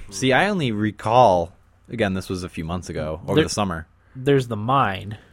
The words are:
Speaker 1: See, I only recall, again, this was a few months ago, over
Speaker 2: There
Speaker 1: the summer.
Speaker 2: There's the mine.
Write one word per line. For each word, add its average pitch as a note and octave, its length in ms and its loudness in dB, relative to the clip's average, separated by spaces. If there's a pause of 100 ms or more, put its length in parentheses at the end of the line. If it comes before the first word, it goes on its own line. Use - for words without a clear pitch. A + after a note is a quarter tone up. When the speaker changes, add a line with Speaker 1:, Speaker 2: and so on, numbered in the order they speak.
Speaker 1:
See, C3 240 0
I E3+ 160 4
only D#3 240 -2
recall, G#2 800 4 (360)
again, G#2 260 -2
this F#2 120 -6
was F#2 160 -6
a F2+ 60 -10
few E2 160 -8
months F2 240 -6
ago, D#2 360 -8
over - 100 -2
Speaker 2:
There D#3 100 6
Speaker 1:
the - 40 -6
summer. F#2+ 380 -4 (260)
Speaker 2:
There's C3+ 360 0
the A2+ 80 -6
mine. G#2+ 600 -2 (160)